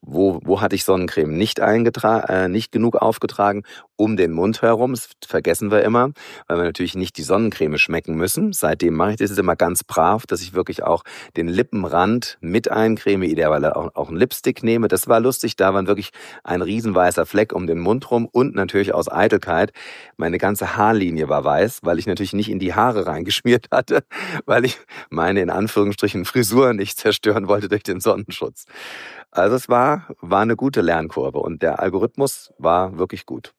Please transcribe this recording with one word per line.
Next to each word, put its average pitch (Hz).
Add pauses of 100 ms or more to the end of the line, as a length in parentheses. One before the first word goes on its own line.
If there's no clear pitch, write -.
wo, 87
wo 95
hatte 101
ich 95
Sonnencreme 87
nicht 110
eingetra-, 113
äh, 92
nicht 104
genug 117
aufgetragen, 104 (320)
um 107
den 87
Mund 95
herum. 117
Das - (140)
vergessen -
wir 104
immer, 120 (380)
weil 85
wir 87
natürlich 87
nicht 92
die 80
Sonnencreme 80
schmecken 82
müssen. 160
Seitdem 82
mache 90
ich -
das 101
jetzt 98
immer 87
ganz 87
brav, 90
dass 92
ich 92
wirklich 92
auch 85 (320)
den 85
Lippenrand 92
mit 95
eincreme, 110
idealerweise 78
auch, 80
auch 71
einen 82
Lipstick -
nehme. 117
Das -
war 117
lustig, 120
da 95
waren 98
wirklich 101 (320)
ein 90
riesen 104
weißer 90
Fleck 104
um 87
den 82
Mund 101
rum 120
und 127
natürlich 98
aus 85
Eitelkeit, 92 (460)
meine 85
ganze 98
Haarlinie 95
war 71
weiß, 78 (140)
weil 85
ich 87
natürlich 95
nicht 104
in 98
die 90
Haare 107
reingeschmiert 87
hatte, - (200)
<laughs> 160
weil 120
ich 127 (320)
meine, 90
in 87
Anführungsstrichen, 101
Frisur 123
nicht 98
zerstören 104
wollte 101
durch 104
den 92
Sonnenschutz. - (680)
Also 101
es 127
war, 127 (120)
war 95
eine 113
gute 131
Lernkurve 80
und 82
der 80
Algorithmus 95
war 90
wirklich -
gut. -